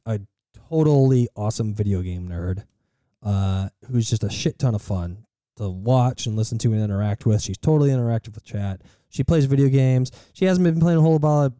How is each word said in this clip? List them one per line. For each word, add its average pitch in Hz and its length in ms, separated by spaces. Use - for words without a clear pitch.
a 110 120
totally 139 640
awesome 107 400
video 101 260
game 90 260
nerd, 90 380
uh, 98 480
who's 120 240
just 110 140
a 101 80
shit - 260
ton 123 160
of 104 80
fun 92 460
to 101 120
watch 123 560
and 107 100
listen 110 220
to 110 160
and 107 80
interact 104 460
with. 107 160
She's 92 160
totally 147 320
interactive 117 420
with - 100
chat. 101 380
She - 140
plays 156 220
video 135 240
games. 131 420
She - 120
hasn't 185 180
been 165 160
playing 170 180
a 160 40
whole 160 180
bu-, 147 400